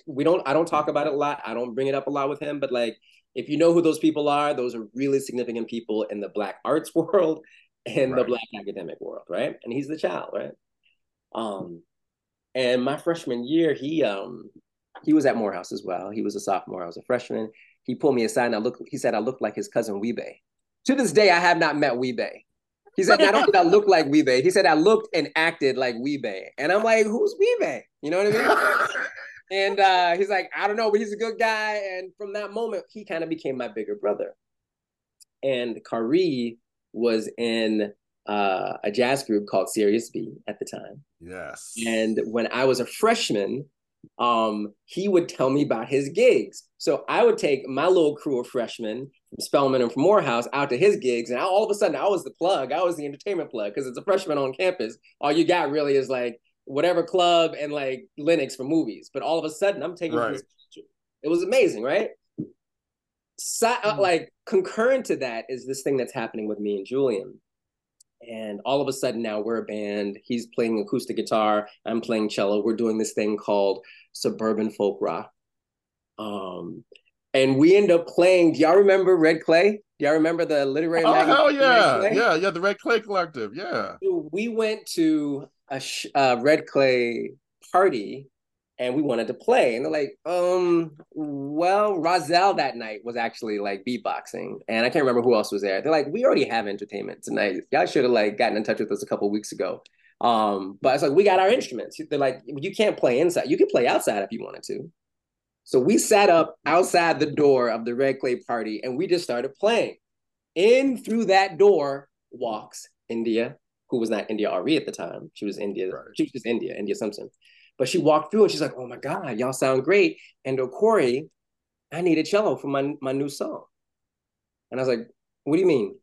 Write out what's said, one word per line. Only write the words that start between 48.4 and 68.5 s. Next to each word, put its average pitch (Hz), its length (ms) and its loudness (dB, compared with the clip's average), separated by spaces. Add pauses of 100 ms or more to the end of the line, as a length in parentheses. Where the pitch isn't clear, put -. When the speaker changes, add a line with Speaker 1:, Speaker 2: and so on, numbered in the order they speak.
Speaker 1:
freshmen 117 600 -6 (200)
from - 100 -18
Spelman 135 420 2
and 120 100 0
from 131 120 0
Morehouse 143 500 4
out 139 160 0
to 135 80 -2
his 190 200 4
gigs. 120 320 -2
And 120 100 -4
I, 151 40 -2
all 196 200 2
of 214 80 -2
a 208 40 -2
sudden, 202 200 0
I 165 120 0
was 185 160 0
the - 80 -14
plug. 165 400 0
I 160 120 -2
was 175 140 0
the 147 80 -8
entertainment 147 460 -6
plug 104 240 -6
'cause 139 100 -4
it's 123 120 -10
a 147 60 -14
freshman 190 340 0
on 131 160 -2
campus. 131 440 -4 (220)
All 143 120 0
you 160 140 4
got 165 260 2
really 143 240 0
is, 127 140 2
like, 123 300 -4 (260)
whatever 165 380 0
club 170 540 2
and, 147 140 -6
like, 135 360 -6 (120)
Linux 147 360 0
for 127 80 -10
movies. 131 500 -2
But 135 100 -6
all 156 160 0
of 151 60 -6
a 156 40 -6
sudden, 196 340 -2
I'm 170 120 -8
taking 165 220 -4
Speaker 2:
Right. 113 160 -2
Speaker 1:
this 98 100 -10
picture. - 440 -20 (360)
It 143 60 -4
was 170 140 0
amazing, 185 400 0
right? 185 260 -2 (1300)
Si-, - 260 -4
uh, 208 300 0
Speaker 3:
Mm. 196 40 -4
Speaker 1:
like, 175 340 0 (120)
concurrent 226 640 0
to - 100 0
that 117 320 -6
is 123 160 -10
this 131 160 -8
thing 143 160 -2
that's 120 160 -4
happening 113 340 -6
with 104 120 -6
me 104 180 -4
and 98 80 -8
Julian. 107 540 -2 (920)
And 110 360 -12